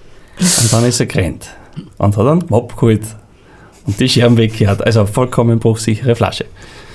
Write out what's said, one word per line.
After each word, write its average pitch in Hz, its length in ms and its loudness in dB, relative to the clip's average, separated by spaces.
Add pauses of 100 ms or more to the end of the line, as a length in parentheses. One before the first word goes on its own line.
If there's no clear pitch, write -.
(380)
Und 123 360 2
dann 117 100 2
ist 120 160 0
er 120 60 -2
gerannt - 420 -4 (480)
und 101 220 0
hat 104 80 2
einen 165 240 2
Mob 117 260 -2
geholt 110 260 2 (840)
und 101 120 -4
die 131 120 0
Scherben 120 260 4
weggehört. 110 480 0
Also 110 220 2
vollkommen 117 520 0
bruchsichere 113 560 0
Flasche. 95 300 -4 (500)